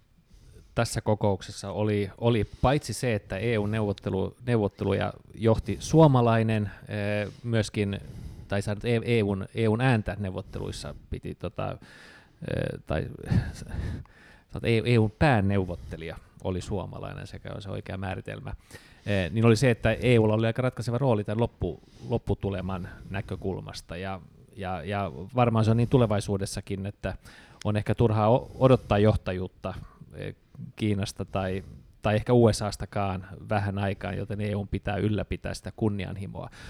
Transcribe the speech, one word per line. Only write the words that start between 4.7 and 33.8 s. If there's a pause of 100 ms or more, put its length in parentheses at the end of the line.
johti
suomalainen, (180)
eh, (100)
myöskin, (480)
tai
saanut
E-,
E
U:n,
E
U:n
ääntä
neuvotteluissa (160)
piti
tota,
eh,
tai (240)
<laughs>
sanotaan, (760)
että
E
U,
E
U:n
pääneuvottelija (280)
oli
suomalainen,
sekä
on
se
oikea
määritelmä, (520)
eh,
niin
oli
se,
että
E
U:lla
oli
aika
ratkaiseva
rooli
tämän
loppu-, (280)
lopputuleman (220)
näkökulmasta.
Ja, (360)
ja,
ja (220)
varmaan
se
on
niin
tulevaisuudessakin,
että (500)
on
ehkä
turhaa
o-,
odottaa
johtajuutta, (400)
eh, (420)
Kiinasta
tai (400)
tai
ehkä
U
S
Astakaan (220)
vähän
aikaan,